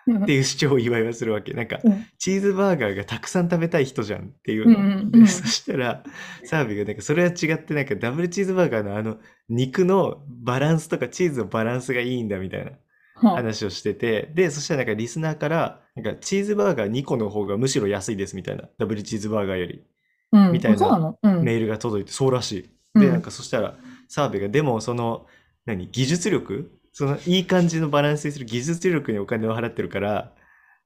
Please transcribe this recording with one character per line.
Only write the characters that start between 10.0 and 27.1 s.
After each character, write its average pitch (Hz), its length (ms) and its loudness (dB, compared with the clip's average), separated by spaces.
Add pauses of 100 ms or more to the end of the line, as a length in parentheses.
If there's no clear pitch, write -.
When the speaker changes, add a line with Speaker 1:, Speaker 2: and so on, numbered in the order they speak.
Speaker 2:
バ 120 300 -4
ラ 151 140 2
ン 160 60 4
ス 156 100 -8
と 165 100 -2
か 123 100 -2
チ - 160 -2
ー 165 80 0
ズ 127 80 -4
の 98 60 -4
バ 110 180 -2
ラ 117 100 -2
ン 127 60 -4
ス 127 140 -4
が 123 80 0
い 123 100 -4
い 123 100 -4
ん 107 60 -4
だ」 101 100 -4
み 95 120 -8
た 98 80 -8
い 95 80 -8
な - 60 -14 (420)
Speaker 1:
は 214 180 4
あ。 - 40 -2
Speaker 2:
話 110 280 -4
を 98 60 -4
し - 100 -10
て 104 140 -2
て、 110 400 -2
で、 175 160 2
そ 143 100 -8
し - 80 -8
た 170 60 -2
ら 139 40 0
な 127 60 0
ん - 20 -6
か 110 80 -2
リ 113 140 -6
ス 160 120 -8
ナ 160 120 -2
ー 151 60 -10
か 147 100 -4
ら、 160 320 -2 (160)
な 120 60 -10
ん - 20 -8
か、 104 160 -4
「チ - 160 -4
ー 196 80 0
ズ 208 100 -2
バ 202 180 2
ー - 20 -4
ガ 110 100 -2
ー 101 40 -2
二 127 140 -2
個 135 140 -2
の 107 140 -2
方 101 160 -2
が 98 100 -2
む 123 100 0
し 131 140 0
ろ 101 80 0
安 101 240 -2
い 104 40 -4
で 95 100 -4
す」 98 100 -12
み 92 60 -8
た 98 100 -6
い 95 40 -6
な。 - 120 -14 (100)
「ダ 110 80 -2
ブ 107 80 -4
ル 104 80 -6
チ 110 140 -6
ー - 20 -6
ズ 104 100 -6
バ 104 160 -2
ー - 20 -2
ガ 95 80 -4
ー - 20 -2
よ 90 100 -2
り」 - 160 -14 (500)
Speaker 1:
う 214 60 10
ん。 190 140 6
Speaker 2:
み 170 80 2
た 190 80 2
い 220 40 6
な 208 40 4
Speaker 1:
あ、 - 20 2
そ 403 100 4
う 330 40 2
な 190 60 4
の？ 160 240 -4
う 220 60 6 (120)
ん。 151 40 2
Speaker 2:
メ 113 120 2
ー 113 40 0
ル 110 80 0
が 107 100 -4
届 107 240 -2
い - 20 -14
て、 - 80 -16
そ 131 140 0
う 131 40 4
ら 127 120 2
し - 100 -6
い。 92 180 -8 (240)
Speaker 1:
う 226 40 8
ん。 202 40 12
Speaker 2:
で、 185 80 6
な 170 60 2
ん - 60 -2
か - 80 -12
そ - 120 -14
し - 60 -14
た 123 120 0
ら、 - 160 -4 (320)
澤 143 200 0
部 101 120 -4
が、 98 80 -2
で 131 120 2
も 123 200 0
そ 120 120 -4
の、 120 340 -4 (380)
何、 90 260 -6
技 127 160 0
術 175 220 0
力？ 151 420 -2 (240)
そ 139 120 -4
の、 143 200 -2